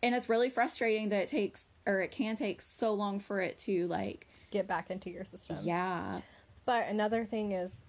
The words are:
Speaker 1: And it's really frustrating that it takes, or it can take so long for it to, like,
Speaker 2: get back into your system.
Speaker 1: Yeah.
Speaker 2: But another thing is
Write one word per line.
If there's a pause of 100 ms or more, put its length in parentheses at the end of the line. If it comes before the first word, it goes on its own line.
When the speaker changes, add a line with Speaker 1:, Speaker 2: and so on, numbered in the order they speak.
Speaker 1:
And
it's
really
frustrating
that
it
takes, (240)
or
it
can
take
so
long
for
it
to,
like, (240)
Speaker 2:
get
back
into
your
system.
Speaker 1:
Yeah. (440)
Speaker 2:
But
another
thing
is (160)